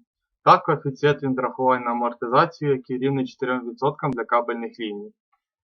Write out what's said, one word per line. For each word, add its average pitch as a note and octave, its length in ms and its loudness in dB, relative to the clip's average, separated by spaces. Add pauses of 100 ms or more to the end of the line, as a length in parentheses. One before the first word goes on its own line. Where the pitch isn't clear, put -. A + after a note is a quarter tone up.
(440)
та E3+ 140 8
коефіцієнт D3 680 0
відрахувань B2+ 600 0
на A#2+ 80 -2
амортизацію, B2 800 0
який B2+ 260 -2
рівний C3+ 300 0
чотирьом B2 420 -4
відсоткам D3 420 -2
для A#2 120 -4
кабельних A#2 560 -2
ліній. G#2+ 320 -8 (600)